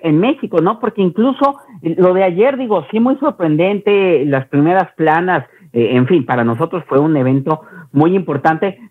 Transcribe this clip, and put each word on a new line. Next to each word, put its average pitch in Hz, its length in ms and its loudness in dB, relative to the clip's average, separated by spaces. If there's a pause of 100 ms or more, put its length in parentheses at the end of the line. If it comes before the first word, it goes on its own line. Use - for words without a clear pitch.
en 156 160 2
México, 202 440 -2
¿no? 214 180 0
Porque 214 220 -4
incluso, 262 560 0 (240)
eh, 165 160 -4
lo 180 160 4
de 190 100 2
ayer, 208 320 0
digo, 214 340 -2
sí 220 100 -2
muy 262 160 0
sorprendente, 190 1080 0
las 135 240 -2
primeras 165 460 0
planas, 160 500 0 (300)
eh, 117 180 0
en 127 140 2
fin, 160 180 2
para 120 180 -2
nosotros 139 460 -4
fue 135 120 0
un 151 180 2
evento 135 420 -2 (320)
muy 160 240 2
importante, 160 640 -2 (120)